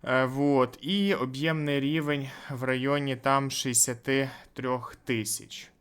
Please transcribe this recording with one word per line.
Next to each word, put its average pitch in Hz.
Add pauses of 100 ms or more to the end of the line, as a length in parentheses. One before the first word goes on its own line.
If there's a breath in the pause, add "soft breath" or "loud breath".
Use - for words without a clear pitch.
Е, 127
вот. 135
І 196
об'ємний 143
рівень 147 (220 loud breath)
в 127
районі 135
там 135
шістдесяти 135 (220 loud breath)
трьох 127
тисяч. - (100)